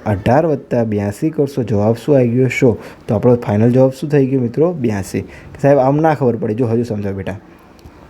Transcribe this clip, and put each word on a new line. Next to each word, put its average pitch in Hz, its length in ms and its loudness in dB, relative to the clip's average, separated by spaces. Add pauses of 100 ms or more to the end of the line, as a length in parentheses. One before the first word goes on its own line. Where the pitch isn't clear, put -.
અઢાર 113 400 2
વત્તા 123 380 -2
બ્યાસી 104 460 -2
કરશો, 139 320 -2
જવાબ 107 340 0
શું 147 200 0
આવી 123 120 4
ગયો? 127 200 2 (120)
સો. 117 180 4 (300)
તો 120 60 0
આપણો 120 220 4
ફાઇનલ 117 340 2
જવાબ 131 200 4
શું 143 200 -8
થઈ 143 160 2
ગયો 131 140 -2
મિત્રો? 139 320 0
બ્યાસી. 104 520 -4 (380)
સાહેબ 143 160 4
આમ 135 180 2
ના 156 180 2
ખબર 120 220 0
પડે, 110 180 -4
જો 120 120 -2
હજુ 117 160 0
સમજાવો 101 340 -6
બેટા. 98 200 -8 (720)